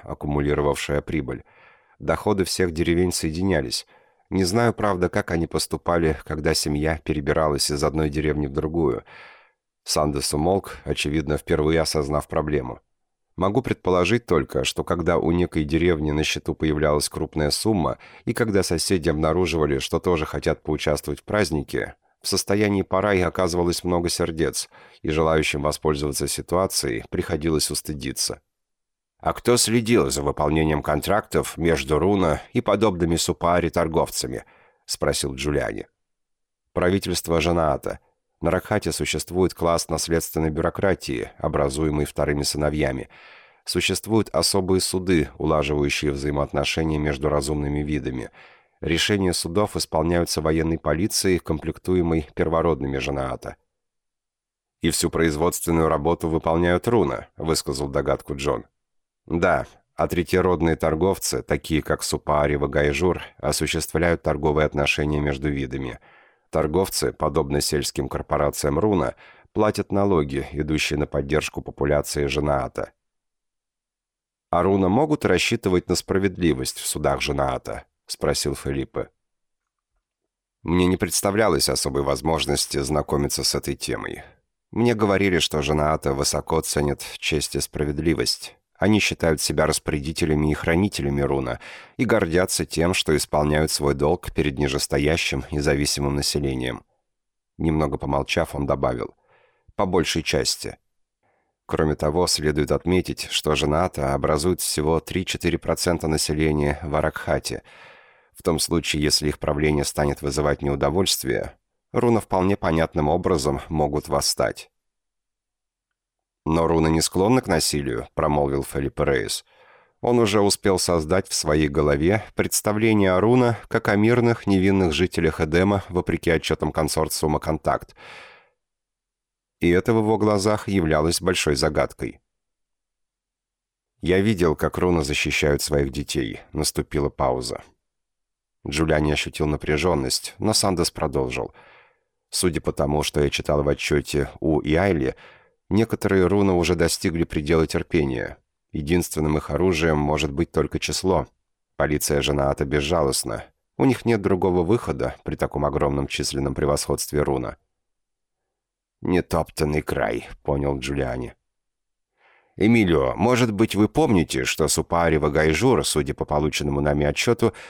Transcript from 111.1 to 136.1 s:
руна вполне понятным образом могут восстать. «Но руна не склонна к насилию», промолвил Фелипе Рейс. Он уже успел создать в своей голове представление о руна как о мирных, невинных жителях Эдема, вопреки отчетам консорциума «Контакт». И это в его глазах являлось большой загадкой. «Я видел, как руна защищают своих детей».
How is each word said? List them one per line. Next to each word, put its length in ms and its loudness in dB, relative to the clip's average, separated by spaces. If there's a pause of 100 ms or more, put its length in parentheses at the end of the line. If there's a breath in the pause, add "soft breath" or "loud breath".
руна 300 2
вполне 340 2
понятным 540 0
образом 580 2
могут 400 -2
восстать. 640 -2 (1700)
«Но 200 2
руна 220 4
не 140 4
склонна 400 2
к 60 -6
насилию», 640 -2
промолвил 500 0
Фелипе 400 -4
Рейс. 400 -2 (560 soft breath)
Он 200 2
уже 200 4
успел 400 2
создать 480 0
в 60 -12
своей 340 2
голове 560 2 (100)
представление 800 2
о 80 4
руна 480 4
как 220 -2
о 80 4
мирных, 500 2
невинных 460 4
жителях 480 0
Эдема, 480 2
вопреки 420 -2
отчетам 400 0
консорциума 680 -2
«Контакт». 540 -4 (1700 loud breath)
И 100 2
это 240 2
в 40 4
его 200 2
глазах 520 2
являлось 520 2
большой 360 0
загадкой. 640 -2 (1800)
«Я 220 2
видел, 340 2
как 220 -2
руна 260 2
защищают 580 0
своих 300 0
детей». 480 -6 (140)